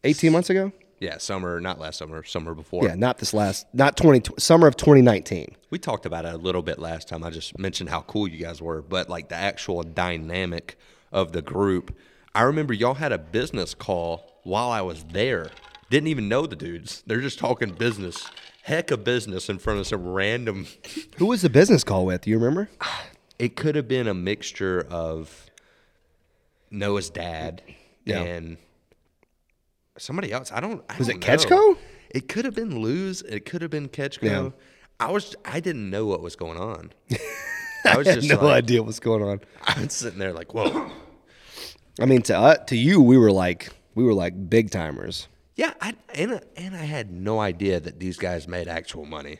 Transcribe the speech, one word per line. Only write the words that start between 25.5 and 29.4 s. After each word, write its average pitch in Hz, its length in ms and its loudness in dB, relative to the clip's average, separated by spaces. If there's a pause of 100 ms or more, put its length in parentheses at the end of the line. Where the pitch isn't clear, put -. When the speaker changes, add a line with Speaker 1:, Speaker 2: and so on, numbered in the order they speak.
Speaker 2:
Noah's 101 400 -2
dad 82 520 -10 (420)
Speaker 1:
Yeah. 92 180 -2
Speaker 2:
and 82 340 -10 (1400)